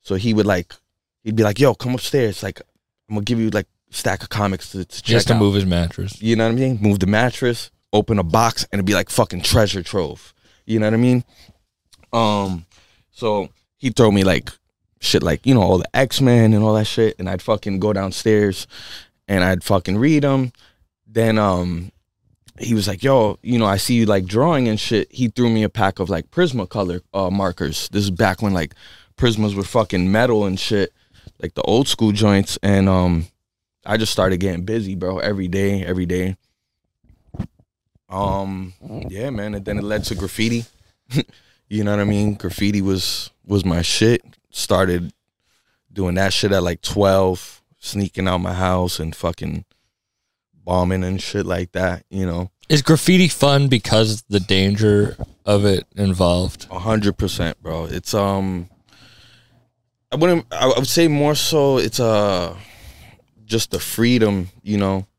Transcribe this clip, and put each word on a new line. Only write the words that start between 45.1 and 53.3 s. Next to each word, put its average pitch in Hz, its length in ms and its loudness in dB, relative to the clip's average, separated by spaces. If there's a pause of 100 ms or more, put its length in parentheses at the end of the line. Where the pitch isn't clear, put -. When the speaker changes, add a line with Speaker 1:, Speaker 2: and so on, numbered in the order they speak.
Speaker 1:
doing 92 260 -4
that 95 180 2
shit 101 180 2
at, 95 100 2
like, 87 200 -4
twelve, 95 800 0 (160)
sneaking 95 500 -4
out 90 140 0
my 90 100 -4
house 90 480 -2
and 80 160 -8
fucking 82 480 -6 (960)
bombing 92 400 0
and 92 180 -4
shit 101 260 -6
like 90 260 -4
that, 90 380 -4
you 95 160 -4
know? 87 240 -6 (180)
Speaker 2:
Is 151 140 2
graffiti 180 460 4
fun 139 400 2